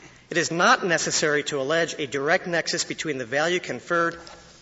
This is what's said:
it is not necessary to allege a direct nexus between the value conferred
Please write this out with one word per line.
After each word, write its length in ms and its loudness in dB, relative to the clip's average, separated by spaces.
it 80 -2
is 140 0
not 340 4
necessary 580 2
to 160 -4
allege 400 0
a 80 -2
direct 400 0
nexus 380 -2
between 320 -4
the 80 -6
value 340 0
conferred 580 -2